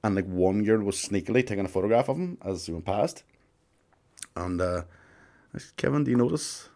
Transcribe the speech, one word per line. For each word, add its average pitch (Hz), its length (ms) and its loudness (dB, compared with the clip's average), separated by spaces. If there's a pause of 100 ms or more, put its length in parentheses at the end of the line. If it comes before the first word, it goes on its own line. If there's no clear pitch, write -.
and, 104 100 4
like, 95 120 0
one 92 360 2
girl 107 200 4
was 101 140 -2
sneakily 110 500 0
taking 101 180 -2
a 95 40 -4
photograph 107 400 2
of 135 80 -2
him 180 280 -6
as 92 220 -6
he 85 60 -6
went 85 120 -8
past. 104 380 -2 (1120)
And, 90 260 -4
uh, 90 220 0 (720)
I - 40 -8
said, - 180 -16
"Kevin, 143 280 0
do 131 60 0
you 123 80 4
notice 147 580 0